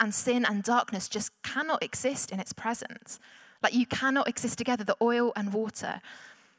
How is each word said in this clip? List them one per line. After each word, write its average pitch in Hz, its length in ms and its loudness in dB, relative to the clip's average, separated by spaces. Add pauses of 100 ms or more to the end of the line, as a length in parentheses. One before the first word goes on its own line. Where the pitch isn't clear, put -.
and 214 140 2
sin 247 300 2
and 202 180 0
darkness 233 460 0
just - 220 -4 (120)
cannot 302 400 -2
exist 254 500 -2
in 190 80 -4
its - 120 -8
presence. - 680 -6 (420)
Like, - 120 2
you 240 120 6
cannot 269 400 2
exist - 320 -2
together, 240 240 0
the - 180 2
oil 240 360 4
and 202 160 -2
water. 208 480 -4 (580)